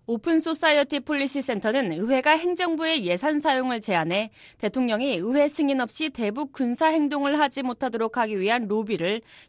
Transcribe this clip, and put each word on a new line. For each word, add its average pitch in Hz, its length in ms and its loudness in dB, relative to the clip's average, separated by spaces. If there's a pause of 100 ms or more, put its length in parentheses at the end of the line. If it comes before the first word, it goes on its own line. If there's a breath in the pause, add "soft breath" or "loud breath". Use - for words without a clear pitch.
오픈 269 320 0
소사이어티 302 600 2
폴리시 277 420 -2
센터는 226 520 -2
의회가 262 440 2
행정부의 330 680 0
예산 262 340 0
사용을 254 420 0
제한해 185 480 0 (300 loud breath)
대통령이 240 560 0
의회 254 320 2
승인 277 340 0
없이 285 300 -4
대북 240 420 -4
군사 247 340 0
행동을 294 520 2
하지 277 240 0
못하도록 226 520 -4
하기 220 240 -2
위한 220 280 0
로비를 208 540 -2 (280 loud breath)